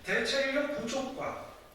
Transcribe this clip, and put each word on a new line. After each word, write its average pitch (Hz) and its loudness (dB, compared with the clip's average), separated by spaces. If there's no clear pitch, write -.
대체 240 2
인력 285 2
부족과 - -4